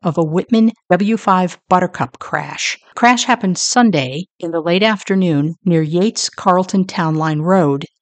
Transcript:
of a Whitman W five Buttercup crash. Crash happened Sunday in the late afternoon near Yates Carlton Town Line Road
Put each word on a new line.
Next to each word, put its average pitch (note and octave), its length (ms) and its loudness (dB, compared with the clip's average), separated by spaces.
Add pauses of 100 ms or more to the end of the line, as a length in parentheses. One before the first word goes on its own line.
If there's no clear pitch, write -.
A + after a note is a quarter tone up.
of D#3+ 140 -2
a E3+ 80 2
Whitman A3 480 2 (160)
W G3+ 300 2
five F#3 400 0 (100)
Buttercup F3+ 500 0
crash. - 600 -8 (160)
Crash A#3+ 300 2
happened G3 340 0
Sunday E3 680 0 (140)
in E3 140 -8
the E3 100 -2
late F3 200 0
afternoon F#3 720 0 (120)
near E3 160 2
Yates F3 480 -2
Carlton F#3 560 0
Town D#3+ 300 -2
Line D#3 240 -2
Road D#3 440 2 (180)